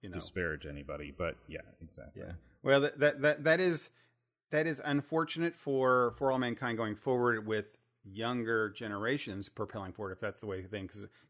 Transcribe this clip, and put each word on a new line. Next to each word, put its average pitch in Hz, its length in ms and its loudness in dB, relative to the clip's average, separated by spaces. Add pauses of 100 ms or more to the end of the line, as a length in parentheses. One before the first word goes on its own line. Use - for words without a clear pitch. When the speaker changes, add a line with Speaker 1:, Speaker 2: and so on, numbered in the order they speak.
Speaker 1:
You 101 80 -12
know, 90 60 -10
Speaker 2:
disparage 82 500 -4
anybody, 73 520 -10
but 85 180 -2 (120)
yeah, 76 140 -10 (200)
exactly. - 440 -16
Speaker 1:
Yeah. - 80 -10 (300)
Well, 139 180 6
that, 143 180 -2
that, 147 220 4
that, 147 220 2
that 160 180 6
is, 170 280 0 (640)
that 165 160 2
is 156 160 -2
unfortunate 160 720 0
for, 127 640 4
for 135 140 2
All 131 80 2
Mankind 120 380 -2
going 107 180 0
forward 120 500 2
with 107 200 0 (400)
younger 110 640 0
generations 104 800 -4
propelling 98 440 -6
forward, 98 180 -6
if 92 80 -10
that's 101 220 -4
the 113 40 -10
way 95 160 -4
to 92 60 -12
think, 98 240 -6
'cause, 101 120 -14 (260)